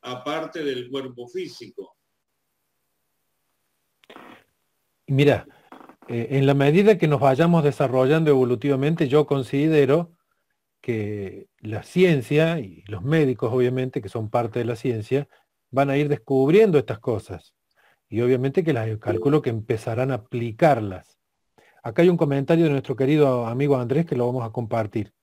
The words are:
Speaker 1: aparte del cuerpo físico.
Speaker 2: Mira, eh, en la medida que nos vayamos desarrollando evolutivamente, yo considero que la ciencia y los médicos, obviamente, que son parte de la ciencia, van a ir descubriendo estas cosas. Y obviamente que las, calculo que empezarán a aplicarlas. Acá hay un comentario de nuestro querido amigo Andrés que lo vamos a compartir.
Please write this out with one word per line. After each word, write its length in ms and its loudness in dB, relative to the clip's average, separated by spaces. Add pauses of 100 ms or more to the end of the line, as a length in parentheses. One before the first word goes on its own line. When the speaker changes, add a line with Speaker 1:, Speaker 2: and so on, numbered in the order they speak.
Speaker 1:
aparte 600 -8
del 260 -6
cuerpo 380 -10
físico. 720 -14 (3000)
Speaker 2:
Mira, 380 2 (640)
eh, 240 -6
en 140 0
la 80 4
medida 440 4
que 120 0
nos 100 2
vayamos 440 2
desarrollando 680 2
evolutivamente, 760 0
yo 180 4
considero 880 0 (680)
que 680 -8 (100)
la 240 -10
ciencia 760 0
y 280 -14
los 160 -10
médicos, 500 0
obviamente, 480 -2
que 80 -14
son 200 -8
parte 300 -2
de 60 -4
la 120 -4
ciencia, 500 -4 (420)
van 200 0
a 80 0
ir 100 0
descubriendo 680 4
estas 220 -2
cosas. 540 -8 (560)
Y 120 -4
obviamente 420 0
que 100 0
las, 240 -4
calculo 440 0
que 100 -4
empezarán 600 -4
a 40 -4
aplicarlas. 1040 -2 (640)
Acá 180 -2
hay 80 6
un 80 2
comentario 480 2
de 60 2
nuestro 240 -4
querido 500 2
amigo 320 0
Andrés 280 0
que 120 -4
lo 80 0
vamos 180 -4
a 80 -10
compartir. 720 -6